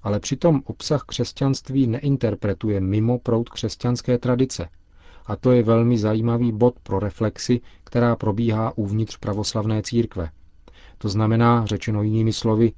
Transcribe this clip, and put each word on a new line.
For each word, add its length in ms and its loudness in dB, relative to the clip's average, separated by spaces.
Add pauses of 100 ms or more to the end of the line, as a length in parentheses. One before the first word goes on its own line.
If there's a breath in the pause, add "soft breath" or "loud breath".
ale 160 -2
přitom 460 0
obsah 400 -4
křesťanství 800 -2
neinterpretuje 920 -2
mimo 380 0
proud 300 -2
křesťanské 680 -2
tradice. 520 -2 (560 soft breath)
A 100 -4
to 160 2
je 120 6
velmi 340 4
zajímavý 540 0
bod 320 2
pro 160 -2
reflexi, 640 -2 (220 soft breath)
která 320 0
probíhá 640 -2
uvnitř 400 -4
pravoslavné 640 -2
církve. 480 -2 (680 soft breath)
To 120 -4
znamená, 560 2
řečeno 380 -2
jinými 300 0
slovy 440 2